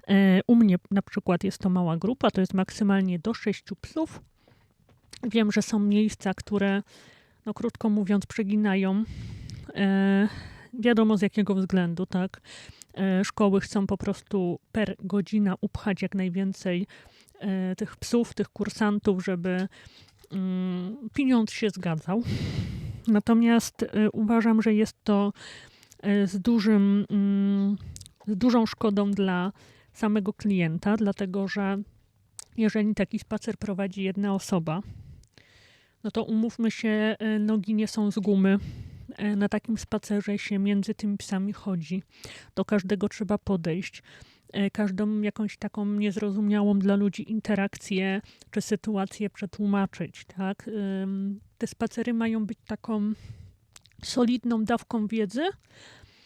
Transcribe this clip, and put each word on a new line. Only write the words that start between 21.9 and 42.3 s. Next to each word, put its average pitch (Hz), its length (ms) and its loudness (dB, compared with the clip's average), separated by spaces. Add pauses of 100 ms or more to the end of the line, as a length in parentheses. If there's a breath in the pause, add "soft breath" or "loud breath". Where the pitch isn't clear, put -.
Natomiast, 233 760 4
e, 214 280 2
uważam, 220 500 4
że 220 120 4
jest 214 300 2
to, 202 300 2 (720 loud breath)
e, 202 240 2
z 190 120 -4
dużym, 202 720 4
mm, 196 680 2 (500 loud breath)
z 208 100 -2
dużą 233 280 4
szkodą 202 460 0
dla 190 400 0 (420 soft breath)
samego 214 400 0
klienta, 190 640 0
dlatego 196 500 -2
że 196 340 -2 (760)
jeżeli 214 380 2
taki 202 240 -2
spacer - 380 -6
prowadzi 196 460 -4
jedna 196 300 0
osoba, 175 480 -2 (1300 loud breath)
no 196 40 -4
to 226 120 0
umówmy 226 480 0
się, 214 480 0
e, 214 200 0
nogi 214 360 0
nie 214 120 2
są 208 240 0
z 220 80 -4
gumy. 196 400 4 (560 loud breath)
E, 208 200 -2
na 202 140 0
takim 214 280 -2
spacerze 208 600 -4
się 202 220 -4
między 202 340 0
tymi 202 240 -4
psami 196 360 -4
chodzi. 180 500 -4 (520 loud breath)